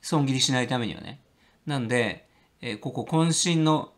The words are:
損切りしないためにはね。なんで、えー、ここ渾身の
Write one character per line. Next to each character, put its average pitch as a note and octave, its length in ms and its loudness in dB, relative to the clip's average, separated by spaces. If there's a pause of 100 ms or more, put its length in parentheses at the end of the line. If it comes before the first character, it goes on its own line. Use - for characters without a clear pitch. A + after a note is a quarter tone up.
損 D3 240 0
切 C3+ 80 2
り C3 60 0
し C#3 120 2
な B2+ 100 2
い A#2+ 60 -2
た C3 100 -2
め A2+ 100 -4
に E2 80 -8
は - 60 -14
ね。 C#3 180 -16 (460)
な C#3+ 140 -4
ん A2+ 80 -4
で、 A2+ 400 -2 (340)
え A2+ 120 -6
ー、 G#2 60 -10
こ - 120 -8
こ - 180 -8
渾 E3 480 2
身 D#3 60 4
の D#3 340 2